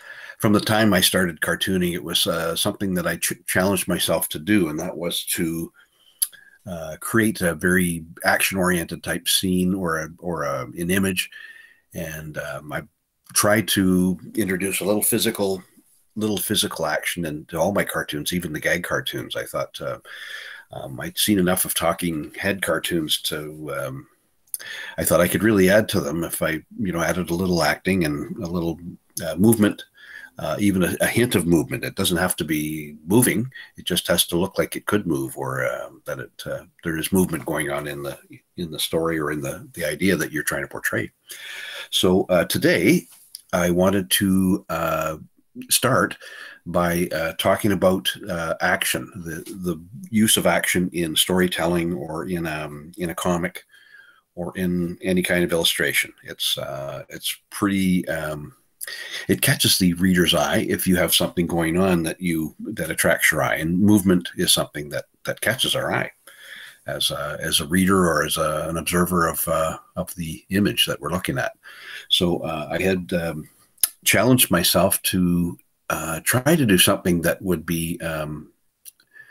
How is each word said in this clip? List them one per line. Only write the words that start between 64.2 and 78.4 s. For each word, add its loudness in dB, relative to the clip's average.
is 0
something -2
that, -6
that -6
catches 0
our -2
eye -2
as -4
a, -6
as 0
a -4
reader 6
or 2
as -2
a, 0
an -2
observer 2
of, -4
uh, 0
of -6
the -10
image 2
that -4
we're -6
looking -2
at. -4
So, 2
uh, -6
I -2
had, -2
um, -4
challenged 4
myself 4
to, 2
uh, -4
try 4
to 4
do 6
something 4
that 0
would -2
be, -4
um, -8